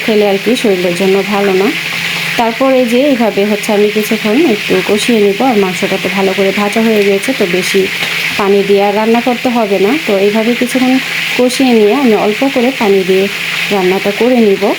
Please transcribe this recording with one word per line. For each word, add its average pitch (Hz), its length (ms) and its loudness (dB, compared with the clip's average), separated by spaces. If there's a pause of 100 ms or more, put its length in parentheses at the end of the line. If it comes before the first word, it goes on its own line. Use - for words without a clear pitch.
খেলে 208 240 2
আর 196 160 0
কি 233 100 0
শরীরের 185 400 0
জন্য 190 320 0
ভালো 202 260 0
না। 190 120 2 (720)
তারপর 240 360 0
এই 254 120 2
যে 240 140 2
এইভাবে 220 460 2
হচ্ছে 208 280 -2
আমি 208 160 2
কিছুক্ষণ 214 560 0
একটু 196 420 0
কষিয়ে 214 320 0
নিব। 202 220 2
আর 247 160 2
মাংসটা 190 460 -2
তো 185 60 -4
ভালো 190 280 -2
করে 196 200 0
ভাজা 208 240 -2
হয়ে 220 220 2
গিয়েছে, 196 360 0
তো 208 120 0
বেশি 185 360 0 (500)
পানি 202 260 2
দিয়ে 196 200 2
আর 202 120 0
রান্না 226 260 2
করতে 247 280 -2
হবে 214 300 0
না। 208 180 2 (100)
তো 202 100 0
এইভাবে 220 360 0
কিছুক্ষণ 254 440 0 (400)
কষিয়ে 254 360 2
নিয়ে 208 200 4
আমি 247 220 2
অল্প 208 380 0
করে 247 260 0
পানি 196 280 2
দিয়ে 190 200 2 (440)
রান্নাটা 196 480 0
করে 254 160 2
নিব। 208 440 2